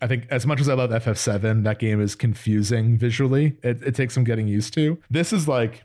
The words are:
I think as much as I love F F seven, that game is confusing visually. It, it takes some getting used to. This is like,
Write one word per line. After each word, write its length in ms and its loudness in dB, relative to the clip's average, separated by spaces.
I 60 -2
think 200 -2
as 160 -2
much 160 0
as 80 2
I 60 2
love 180 0
F 140 0
F 100 0
seven, 460 0
that 160 0
game 220 0
is 160 -2
confusing 840 0
visually. 640 2
It, 220 -2
it 100 -2
takes 200 -2
some 100 2
getting 240 0
used 260 -2
to. 240 0
This 240 0
is 140 0
like, 380 -2